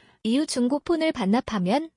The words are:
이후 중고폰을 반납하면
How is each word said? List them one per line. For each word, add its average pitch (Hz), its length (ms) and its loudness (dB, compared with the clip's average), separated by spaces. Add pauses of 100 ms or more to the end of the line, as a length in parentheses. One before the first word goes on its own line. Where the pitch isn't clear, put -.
(220)
이후 262 240 0
중고폰을 294 680 0
반납하면 226 840 0